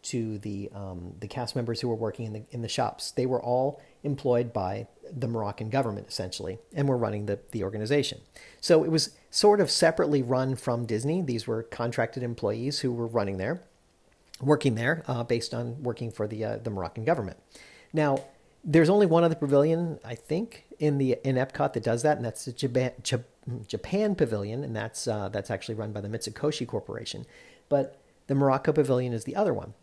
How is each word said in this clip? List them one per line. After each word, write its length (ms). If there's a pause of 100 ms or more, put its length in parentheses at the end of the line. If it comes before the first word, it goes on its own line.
to 360
the, 360
um, 440
the 80
cast 280
members 260
who 60
were 80
working 320
in 60
the, 180
in 100
the 60
shops. 440
They 140
were 160
all 400 (220)
employed 500
by 340 (240)
the 160
Moroccan 420
government, 380
essentially, 520 (140)
and 140
were 100
running 280
the, 140 (120)
the 120
organization. 580 (400)
So 220
it 80
was 240 (160)
sort 280
of 120
separately 500
run 340
from 300
Disney. 380
These 240
were 160
contracted 580
employees 600
who 120
were 140
running 300
there, 260 (760)
working 360
there, 320
uh, 160
based 320
on 260
working 300
for 160
the, 180
uh, 120
the 120
Moroccan 360
government. 340 (520)
Now, 280 (440)
there's 260
only 180
one 160
other 120
pavilion, 680
I 80
think, 520 (120)
in 220
the, 240
in 140
Epcot 360
that 100
does 200
that, 140
and 80
that's 200
the 60
Japan, 400 (100)
Jap-, 220 (420)
Japan 480
Pavilion, 500
and 120
that's, 320
uh, 220
that's 200
actually 260
run 180
by 80
the 80
Mitsukoshi 580
Corporation. 580 (440)
But 280 (300)
the 80
Morocco 380
Pavilion 400
is 100
the 140
other 160
one. 280